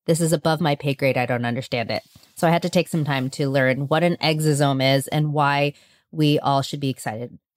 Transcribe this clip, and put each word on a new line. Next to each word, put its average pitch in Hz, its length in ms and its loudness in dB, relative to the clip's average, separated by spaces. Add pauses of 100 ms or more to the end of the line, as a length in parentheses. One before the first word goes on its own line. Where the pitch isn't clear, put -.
this 165 120 2
is 165 140 2
above 160 260 0
my 151 160 2
pay 139 200 -2
grade. 131 220 0
I 120 100 0
don't 120 180 0
understand 120 460 -4
it. - 100 -4 (340)
So 175 120 0
I 165 40 4
had 170 120 2
to 175 60 -2
take 170 180 0
some 156 180 -2
time 135 260 -2
to 143 180 -4
learn 135 380 2
what 156 160 0
an 175 140 0
exosome 147 640 0
is 135 280 2
and 151 240 0
why 143 400 0 (380)
we 151 280 2
all 139 220 0
should 143 180 -6
be 139 100 -4
excited 117 480 -8 (200)